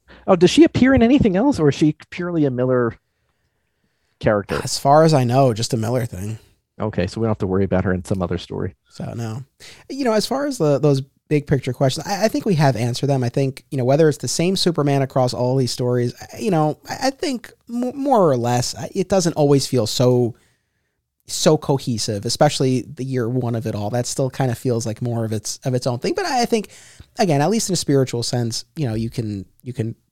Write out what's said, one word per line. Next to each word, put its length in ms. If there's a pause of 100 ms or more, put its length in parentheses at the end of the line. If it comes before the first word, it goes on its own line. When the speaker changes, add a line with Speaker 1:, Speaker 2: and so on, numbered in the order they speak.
(280)
Speaker 1:
Oh, 80
does 140
she 140
appear 300
in 100
anything 320
else, 240
or 100
is 60
she 200 (160)
purely 340
a 60
Miller 440 (1200)
character? 440
Speaker 2:
As 160
far 240
as 100
I 100
know, 300
just 200
a 40
Miller 280
thing. 340 (400)
Speaker 1:
Okay, 280
so 120
we 60
don't 60
have 80
to 80
worry 160
about 200
her 100
in 120
some 160
other 160
story. 380 (140)
Speaker 2:
So, 260
no. 280 (460)
You 160
know, 80
as 120
far 200
as 120
the, 220
those 220 (260)
big 180
picture 280
questions, 340
I, 180
I 20
think 180
we 100
have 200
answered 320
them. 160
I 60
think, 400
you 80
know, 80
whether 240
it's 80
the 100
same 280
Superman 460
across 320
all 240
these 140
stories, 420 (200)
I, 60
you 120
know, 280 (100)
I, 80 (100)
I 40
think 400 (180)
m-, 260
more 340
or 80
less, 380
I, 200
it 140
doesn't 240
always 340
feel 180
so, 500 (920)
so 300
cohesive, 680
especially 560
the 220
year 260
one 260
of 120
it 80
all. 160
That 160
still 240
kinda 240
feels 320
like 140
more 240
of 80
its, 320
of 100
its 100
own 140
thing. 160
But 100
I, 180
I 20
think, 240 (500)
again, 220
at 80
least 200
in 40
a 40
spiritual 460
sense, 420 (100)
you 120
know, 80
you 140
can, 360 (160)
you 120
can 220 (160)